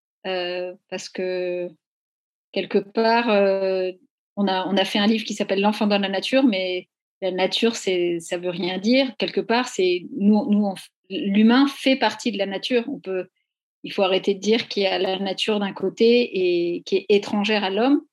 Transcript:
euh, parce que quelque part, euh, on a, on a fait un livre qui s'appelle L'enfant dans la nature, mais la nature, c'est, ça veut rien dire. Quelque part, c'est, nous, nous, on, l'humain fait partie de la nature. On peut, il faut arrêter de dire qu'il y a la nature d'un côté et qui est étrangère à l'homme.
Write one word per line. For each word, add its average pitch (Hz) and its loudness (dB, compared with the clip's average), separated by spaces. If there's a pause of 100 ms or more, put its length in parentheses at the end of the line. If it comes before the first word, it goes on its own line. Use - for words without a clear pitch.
(260)
euh, 180 -4 (160)
parce 196 -10
que 180 -4 (840)
quelque 196 -2
part, 226 0
euh, 190 0 (460)
on 202 2
a, 185 0
on 196 0
a 190 2
fait 214 -2
un 202 4
livre 220 0
qui - -8
s'appelle 196 -2
L'enfant 214 0
dans 202 2
la 196 -2
nature, 196 0
mais 185 0 (340)
la 185 -2
nature, 190 0
c'est, 175 -2
ça 180 -6
veut 180 -4
rien 180 -4
dire. 247 2
Quelque 190 -2
part, 240 0
c'est, 180 0 (120)
nous, 208 4
nous, 208 2
on, 185 -6 (340)
l'humain 214 4
fait 269 0
partie 220 -2
de 196 -8
la 196 -2
nature. 214 -2
On 220 -10
peut, 185 -6 (560)
il 175 -10
faut 202 0
arrêter 190 2
de 190 -6
dire 220 0
qu'il 202 -4
y 190 2
a 180 -2
la 190 -2
nature 196 -2
d'un 190 -4
côté 185 2
et 180 -10
qui 190 0
est 190 -2
étrangère 208 2
à 190 -2
l'homme. 262 2 (100)